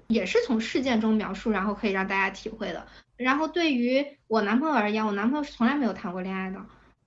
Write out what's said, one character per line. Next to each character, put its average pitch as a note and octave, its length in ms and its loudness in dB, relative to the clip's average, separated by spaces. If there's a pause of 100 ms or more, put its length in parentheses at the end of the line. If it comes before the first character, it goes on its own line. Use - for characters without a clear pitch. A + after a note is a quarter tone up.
也 G#3+ 180 2
是 - 180 2
从 A3 160 2
事 C4+ 220 -2
件 B3 180 2
中 A3 140 2
描 G3 180 0
述， A3 200 -4
然 G3 120 0
后 G#3 80 0
可 G3+ 140 -4
以 G3 60 2
让 F#3+ 160 0
大 G3 80 -2
家 G3 120 2
体 G3+ 200 -8
会 A3 240 -8
的。 E3 120 -10 (320)
然 C4 220 0
后 D#4+ 80 0
对 D#4+ 260 0
于 B3+ 320 2 (220)
我 A3 160 2
男 G#3 160 2
朋 D#4 100 2
友 D#4 60 2
而 G#3 160 2
言， G#3+ 160 0
我 G#3 60 0
男 G3+ 180 0
朋 D4+ 80 0
友 D4 60 -2
是 - 80 -10
从 - 120 -2
来 C4+ 120 2
没 C#4+ 100 0
有 G3 60 0
谈 F#3+ 200 -8
过 F#3 100 -6
恋 F#3+ 120 -6
爱 F#3+ 160 -4
的， G3 100 -10 (460)